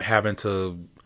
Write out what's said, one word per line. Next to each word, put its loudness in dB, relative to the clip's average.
having 2
to -2